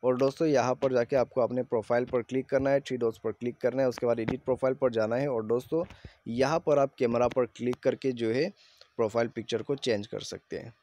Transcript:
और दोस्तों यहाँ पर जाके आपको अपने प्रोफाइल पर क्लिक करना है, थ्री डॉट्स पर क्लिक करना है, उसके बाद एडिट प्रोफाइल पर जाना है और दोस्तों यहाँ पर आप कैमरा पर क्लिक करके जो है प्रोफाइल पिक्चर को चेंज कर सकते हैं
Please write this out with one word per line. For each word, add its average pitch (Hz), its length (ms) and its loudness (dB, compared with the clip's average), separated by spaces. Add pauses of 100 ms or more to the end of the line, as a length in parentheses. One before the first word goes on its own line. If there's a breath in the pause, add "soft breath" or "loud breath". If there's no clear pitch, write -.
और 127 140 2
दोस्तों 135 320 0
यहाँ 127 260 2
पर 131 180 0
जाके 120 240 2
आपको 123 240 0
अपने 120 240 0
प्रोफाइल 120 400 0
पर 120 180 -2
क्लिक 127 260 -4
करना 139 220 2
है, 139 100 4
थ्री 131 160 -6
डॉट्स 117 220 -2
पर 113 140 -6
क्लिक 117 260 -6
करना 127 240 0
है, 131 60 2
उसके 123 180 -2
बाद 117 140 2
एडिट 120 240 -4
प्रोफाइल 131 300 0
पर 127 180 0
जाना 113 240 0
है 143 120 -2
और 117 160 -2
दोस्तों 127 400 -2 (440 loud breath)
यहाँ 131 380 2
पर 143 120 4
आप 139 200 2
कैमरा 120 300 2
पर 123 180 0
क्लिक 123 300 -4
करके 131 380 0
जो 117 180 -2
है 139 160 0 (480 soft breath)
प्रोफाइल 117 320 0
पिक्चर 110 340 -6
को 143 140 -2
चेंज 107 300 0
कर 101 160 -8
सकते - 360 -12
हैं 117 140 -12 (100)